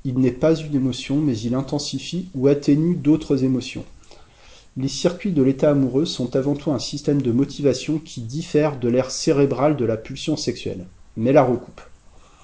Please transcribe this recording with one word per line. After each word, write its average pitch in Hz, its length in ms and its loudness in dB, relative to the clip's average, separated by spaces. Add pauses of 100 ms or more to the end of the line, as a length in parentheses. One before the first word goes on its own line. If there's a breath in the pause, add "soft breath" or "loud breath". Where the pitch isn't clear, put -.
Il 127 140 -4
n'est 131 140 4
pas 156 240 2
une 147 200 -6
émotion, 131 420 -2
mais 143 200 0
il 117 160 -2
intensifie 143 800 -6
ou 131 140 2
atténue 151 480 2
d'autres 143 480 2
émotions. 127 420 -2 (880 soft breath)
Les 131 120 -4
circuits 180 440 -2
de 143 120 4
l'état 135 260 2
amoureux 139 360 2
sont - 300 -4
avant 139 200 0
tout 147 160 -4
un 123 80 0
système 143 420 -2
de 120 100 0
motivation 139 680 0
qui - 220 -14
diffère 147 580 -2
de 120 100 0
l'aire 123 220 0
cérébral 143 640 2
de 120 80 -2
la 110 120 0
pulsion 139 400 -6
sexuelle, - 480 -6 (320)
mais 120 160 2
la 143 100 8
recoupe. - 380 -2 (640 soft breath)